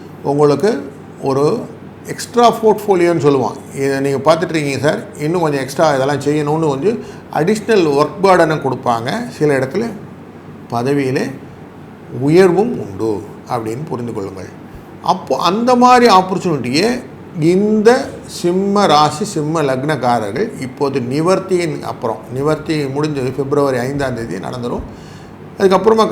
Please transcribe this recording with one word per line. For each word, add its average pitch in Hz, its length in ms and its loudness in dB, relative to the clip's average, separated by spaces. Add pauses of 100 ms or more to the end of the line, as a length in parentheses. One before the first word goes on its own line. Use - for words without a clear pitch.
(320)
உங்களுக்கு 147 400 2 (580)
ஒரு 139 140 0 (680)
எக்ஸ்ட்ரா - 320 0 (160)
போர்ட்ஃபோலியோன்னு 175 640 2
சொல்லுவான். 131 320 2 (240)
இதை 135 140 0 (100)
நீங்க 139 220 0
பார்த்துட்ருக்கீங்க 151 600 0
சார், 208 140 0 (240)
இன்னும் 170 200 0
கொஞ்சம் 143 180 0
எக்ஸ்ட்ரா 156 240 0 (100)
இதெல்லாம் 135 300 0
செய்யணும்னு 151 460 0
கொஞ்சம் 190 260 -2 (400)
அடிஷ்னல் 208 460 2 (140)
ஒர்க் 147 240 0
பர்டனை 170 420 6
கொடுப்பாங்க. 123 440 0 (280)
சில 151 120 2 (100)
இடத்துல 147 260 -2 (880)
பதவியிலே 135 520 0 (1000)
உயர்வும் 185 460 6 (100)
உண்டு 101 280 -4 (420)
அப்படின்னு 117 380 -6
புரிந்து 120 240 -6
கொள்ளுங்கள். 95 360 -8 (600)
அப்போ 190 200 -4 (160)
அந்த 233 220 2 (120)
மாதிரி 247 220 8 (140)
ஆப்பர்ச்சுனிட்டியை 175 680 0 (640)
இந்த 208 360 4 (500)
சிம்ம 196 540 2
ராசி, 147 400 4
சிம்ம 156 340 -2
லக்னக்காரர்கள் 127 800 0 (180)
இப்போது 139 320 -2 (160)
நிவர்த்தியின் 175 640 0 (140)
அப்புறம், 113 280 -6 (180)
நிவர்த்தி 151 380 -2 (200)
முடிஞ்சது 143 420 -2
பிப்ரவரி 139 480 0
ஐந்தாம் 135 320 -4
தேதி 117 300 -8
நடந்துரும். 123 380 -6 (720)
அதுக்கப்புறமா 202 540 4